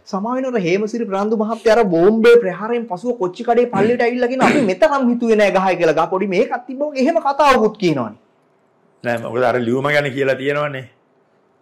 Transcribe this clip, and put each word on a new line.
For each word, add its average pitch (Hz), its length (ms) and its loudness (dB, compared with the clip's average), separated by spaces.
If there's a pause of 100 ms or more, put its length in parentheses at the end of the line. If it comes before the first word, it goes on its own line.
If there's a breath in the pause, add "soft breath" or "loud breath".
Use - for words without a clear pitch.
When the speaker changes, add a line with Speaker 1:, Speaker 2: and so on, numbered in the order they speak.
Speaker 1:
සමා 208 340 -6
වෙන්න 262 100 -4
ඕන. 247 120 -4
හේමසිරි 208 480 -2
ප්‍රනාන්දු 202 320 -2
මහත්තයා 220 380 0
අර 233 100 4
බෝම්බේ 214 520 6
ප්‍රහාරයෙන් 220 500 -2
පසුව 240 300 -6
කොච්චි 180 260 -6
කඩේ 233 240 2
පල්ලෙට 226 340 0
ඇවිල්ලා 240 280 0
කියන 262 120 -2
අපි 240 200 2
මෙතරම් 269 460 0
හිතුවේ 233 280 0
නෑ 202 160 2
ගහයි 185 260 0
කියලා. 165 180 2
ගහ 165 140 0
පොඩි 190 180 -2
මේකක් 247 360 -2
තිබ්බ 269 180 -10
වගේ 285 200 -4
එහෙම 330 180 2
කතාවකුත් 269 580 2
කියනවනේ. 135 400 -2 (840)
Speaker 2:
නෑ, 120 160 -2
මොකද 117 240 -2
අර 117 140 2
ලියුම 123 280 -2
ගැන 147 240 0
කියලා 131 260 0
තියෙනවනේ. 139 500 -6 (760)